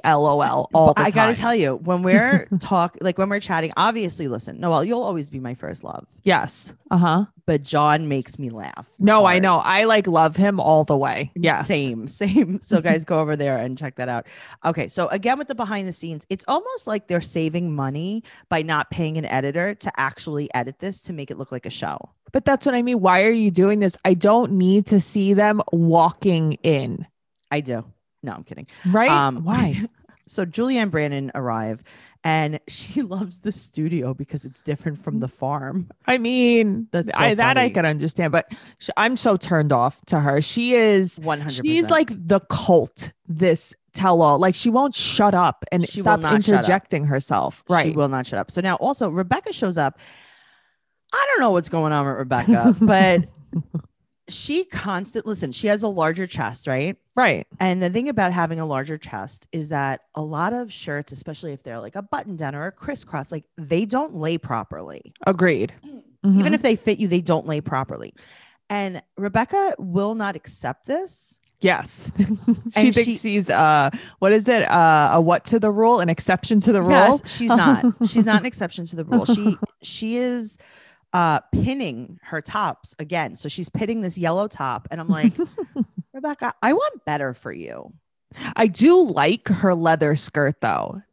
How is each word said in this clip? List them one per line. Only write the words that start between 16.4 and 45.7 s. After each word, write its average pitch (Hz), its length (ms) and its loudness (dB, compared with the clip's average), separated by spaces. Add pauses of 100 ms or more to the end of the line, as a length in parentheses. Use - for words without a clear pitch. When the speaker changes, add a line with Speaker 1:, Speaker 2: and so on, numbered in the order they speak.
Speaker 2:
almost 427 400 -4
like 214 220 -6
they're 175 140 -2
saving 165 520 -4
money 151 480 -6 (280)
by 165 100 0
not 156 300 -2
paying 160 260 -4
an 156 80 -4
editor 147 520 -4
to - 220 -10
actually 147 560 -6
edit 127 260 -4
this 190 240 -10
to 180 100 -12
make 143 160 -12
it - 80 -12
look 135 120 -12
like 127 140 -10
a - 60 -10
show. 76 260 -8 (380)
Speaker 1:
But 262 100 0
that's 277 220 2
what 262 80 0
I 240 80 0
mean. 240 180 0
Why 185 220 4
are 220 80 4
you 220 200 2
doing 196 280 2
this? 196 260 0
I 190 80 4
don't 208 400 4
need 190 360 4
to 202 120 6
see 196 320 0
them 208 300 4 (100)
walking 165 920 2
in. 143 440 -2 (440)
Speaker 2:
I 147 120 -4
do. 123 200 -6 (380)
No, 117 120 -12
I'm - 100 -14
kidding. - 240 -18 (240)
Speaker 1:
Right? 220 200 4
Speaker 2:
Um, 139 340 2
Speaker 1:
Why? 202 460 -2
Speaker 2:
<laughs> - 80 -20 (280)
So - 180 -6
Julia 240 360 -2
and 208 100 -2
Brandon 143 440 -4
arrive, 113 480 -6 (400)
and 156 460 -2
she - 340 -8
<laughs> 185 140 -8
loves 185 220 -8
the 202 120 -8
studio 156 640 -6
because 139 320 -10
it's 135 160 -20
different 147 380 -6
from 143 220 -6
the 127 80 -6
farm. 143 600 -6 (180)
Speaker 1:
I 254 120 0
mean, 233 720 2
Speaker 2:
That's 175 200 -2
so - 80 -4
Speaker 1:
I, 226 140 4
that 233 240 2
I 262 60 4
Speaker 2:
funny. 240 100 2
Speaker 1:
can 170 140 2
understand, 156 460 -2
but 165 200 0 (260)
sh-, - 200 -10
I'm 233 180 2
so 214 200 2
turned 151 360 0
off 127 340 0
to 160 140 0
her. 143 220 2
She 240 320 0
is, 208 460 4
Speaker 2:
One 156 180 -4
hundred 147 100 -8 (140)
percent. - 40 -2
Speaker 1:
she's 320 240 2
like 320 200 2 (180)
the 196 120 4
cult, - 720 0 (160)
this 165 460 0 (220)
tell-all. 170 440 4
Like, 185 160 2
she - 140 -2
won't 254 260 2
shut - 400 2
up 180 380 0